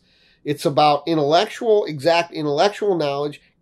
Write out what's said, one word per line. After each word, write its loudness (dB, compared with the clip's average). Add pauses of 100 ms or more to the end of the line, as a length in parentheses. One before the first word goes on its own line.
(440)
It's -6
about 2
intellectual, 0
exact 0
intellectual -2
knowledge, -4 (200)